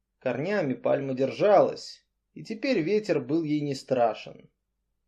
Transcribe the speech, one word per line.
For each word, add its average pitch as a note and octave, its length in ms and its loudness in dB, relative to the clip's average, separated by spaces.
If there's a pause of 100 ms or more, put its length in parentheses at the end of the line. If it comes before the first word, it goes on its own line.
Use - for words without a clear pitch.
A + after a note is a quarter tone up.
(200)
Корнями C#3+ 540 -2
пальма C3+ 400 -2
держалась, C3 920 2 (300)
и E3 100 -16
теперь A3 360 -2
ветер F#3 400 0
был C#3+ 240 -2
ей D3+ 180 -2
не C#3+ 140 -4
страшен. - 720 -2 (580)